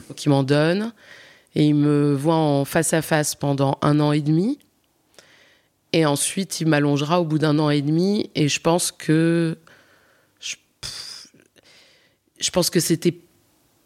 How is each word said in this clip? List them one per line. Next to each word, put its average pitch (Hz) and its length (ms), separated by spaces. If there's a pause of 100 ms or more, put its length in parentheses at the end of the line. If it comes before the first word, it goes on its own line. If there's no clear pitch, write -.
Donc, - 160
il 147 40
m'en 139 140
donne. 165 500 (640)
Et 156 100
il 151 100
me 147 400
voit 147 220
en 143 300
face - 260
à 160 80
face 151 340
pendant 139 460
un 147 180
an 147 140
et 151 80
demi. 170 380 (1400)
Et 160 100
ensuite, 147 560
il 160 80
m'allongera 147 520
au 170 40
bout 156 140
d'un 151 200
an 151 120
et 147 100
demi. 170 540
Et 151 140
je - 120
pense 170 320
que... 165 640 (800)
Je, - 180 (260)
pff, - 460 (1080)
je - 120
pense 175 200
que - 100
c'était 170 360 (680)